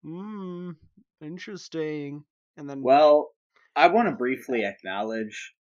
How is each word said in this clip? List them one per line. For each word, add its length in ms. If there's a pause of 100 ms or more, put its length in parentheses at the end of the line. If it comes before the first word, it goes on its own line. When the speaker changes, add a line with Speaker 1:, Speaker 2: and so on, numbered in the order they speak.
Speaker 1:
Mm, 720 (440)
interesting." 1040 (320)
And 140
then 120
Speaker 2:
Well, 500 (440)
I 120
wanna 240
briefly 520
acknowledge 920 (120)